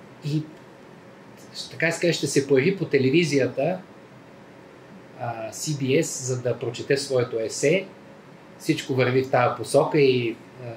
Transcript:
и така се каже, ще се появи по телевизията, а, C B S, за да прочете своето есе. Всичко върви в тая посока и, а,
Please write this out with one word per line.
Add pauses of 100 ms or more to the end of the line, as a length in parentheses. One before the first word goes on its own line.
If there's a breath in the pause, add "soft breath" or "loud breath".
(240)
и (1300)
така
се
каже,
ще
се
появи
по
телевизията, (1400)
а,
C
B
S,
за
да
прочете
своето
есе. (720)
Всичко
върви
в
тая
посока
и, (280)
а, (100)